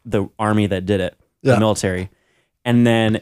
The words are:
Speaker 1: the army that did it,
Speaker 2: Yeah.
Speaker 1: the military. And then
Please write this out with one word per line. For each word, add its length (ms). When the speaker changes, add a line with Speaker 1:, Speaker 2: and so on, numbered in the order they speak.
Speaker 1:
the 220
army 260
that 220
did 120
it, 160
Speaker 2:
Yeah. 100
Speaker 1:
the 60
military. 500
And 220
then 340